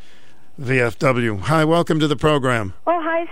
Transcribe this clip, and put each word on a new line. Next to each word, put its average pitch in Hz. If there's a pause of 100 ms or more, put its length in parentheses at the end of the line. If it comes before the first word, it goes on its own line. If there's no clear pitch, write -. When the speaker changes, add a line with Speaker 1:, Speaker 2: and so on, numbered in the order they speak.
(580)
Speaker 1:
V 131
F 117
W. 120
Hi, 151
welcome 160
to 156
the 143
program. 127 (120)
Speaker 2:
Oh, 339
hi, 330